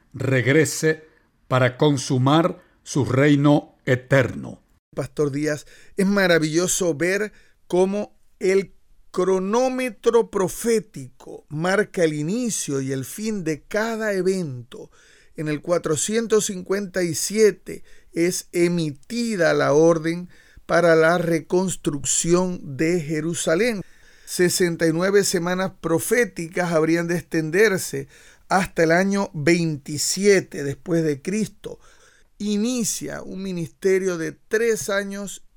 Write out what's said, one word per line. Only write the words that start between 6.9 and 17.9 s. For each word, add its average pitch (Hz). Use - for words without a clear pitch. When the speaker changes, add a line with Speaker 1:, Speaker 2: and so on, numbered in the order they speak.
Speaker 2:
ver 196
cómo 196
el 190
cronómetro 226
profético 175
marca 185
el 156
inicio 156
y 135
el 135
fin 214
de 151
cada 220
evento. 165
En 156
el 151
cuatrocientos 190
cincuenta 190
y 165
siete -